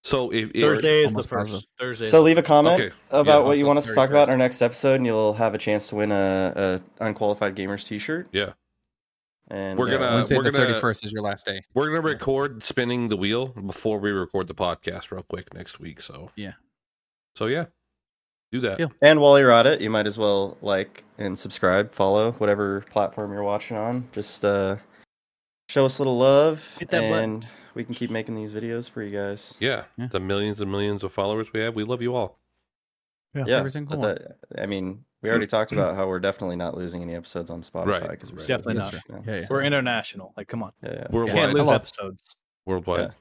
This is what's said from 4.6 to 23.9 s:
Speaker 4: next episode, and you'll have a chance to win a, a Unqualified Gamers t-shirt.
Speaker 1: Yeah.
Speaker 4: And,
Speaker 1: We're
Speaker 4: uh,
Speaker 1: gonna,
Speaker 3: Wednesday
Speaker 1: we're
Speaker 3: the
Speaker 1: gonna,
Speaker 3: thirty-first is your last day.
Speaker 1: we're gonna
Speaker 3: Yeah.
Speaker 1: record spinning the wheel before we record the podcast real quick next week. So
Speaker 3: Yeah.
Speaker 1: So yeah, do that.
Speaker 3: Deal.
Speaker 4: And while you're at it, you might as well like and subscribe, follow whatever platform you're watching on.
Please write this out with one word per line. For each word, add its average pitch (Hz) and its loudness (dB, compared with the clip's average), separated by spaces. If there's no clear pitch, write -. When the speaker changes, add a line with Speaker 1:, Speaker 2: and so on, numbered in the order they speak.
Speaker 4:
next - -
episode, 131 2
and 127 0
you'll 110 2
have 110 0
a - -4
chance 104 -2
to 107 -8
win 104 0
a, 95 0
a - -6
Unqualified 104 -2
Gamers 101 -8
t-shirt. 151 -8
Speaker 1:
Yeah. 101 -4
Speaker 4:
And, 98 -8
Speaker 1:
We're 123 0
Speaker 4:
uh, 131 -2
Speaker 1:
gonna, 123 0
Speaker 3:
Wednesday 131 0
Speaker 1:
we're - 0
Speaker 3:
the - 2
Speaker 1:
gonna, 135 2
Speaker 3:
thirty-first 113 -2
is 104 -8
your 107 -8
last 101 -6
day. 98 -8
Speaker 1:
we're 139 0
gonna 160 -2
Speaker 3:
Yeah. 151 -2
Speaker 1:
record 135 -4
spinning 120 -2
the 104 -2
wheel 113 -2
before 107 -6
we 104 -2
record 95 -4
the 85 -14
podcast 87 -6
real 92 -12
quick - -12
next 87 -16
week. 85 -16
So 143 -18
Speaker 3:
Yeah. 101 -14
Speaker 1:
So 110 -4
yeah, 156 -4
do 123 -4
that. 104 -2
Speaker 3:
Deal. 165 -2
Speaker 4:
And 151 10
while 143 10
you're 127 8
at 117 8
it, 151 4
you 107 -2
might 107 2
as 104 -4
well 101 0
like 98 -4
and 98 -6
subscribe, 95 0
follow 104 2
whatever 101 0
platform 104 -4
you're 101 -6
watching 101 -4
on. 123 -6